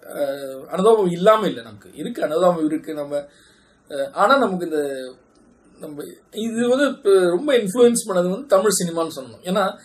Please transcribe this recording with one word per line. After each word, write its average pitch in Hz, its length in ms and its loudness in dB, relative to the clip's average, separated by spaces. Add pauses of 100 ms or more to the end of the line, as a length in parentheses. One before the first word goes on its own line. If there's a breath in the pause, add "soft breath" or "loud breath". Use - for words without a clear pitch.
அஹ், 139 640 -8
அனுதாபம் 190 460 2
இல்லாம 202 360 4
இல்ல, 123 140 -6
நமக்கு 113 320 -20
இருக்கு, 196 300 -8
அனுதாபம் 165 420 2
இருக்கு. 156 280 -4
நம்ம, 143 320 -8 (640 soft breath)
அஹ், 139 220 -6
ஆனா 202 260 2
நமக்கு 190 280 -2
இந்த, 139 460 -6 (680)
நம்ம 147 240 -14 (280)
இது 233 380 -4
வந்து 269 180 2
இப்ப 196 320 2
ரொம்ப 180 340 2
இன்ஃப்ளூயன்ஸ் 233 560 2
பண்ணது 180 200 0
வந்து 196 160 -6
தமிழ் 196 260 4 (120)
சினிமான்னு 165 360 -4
சொல்லணும். 117 240 -18
ஏன்னா 196 420 -2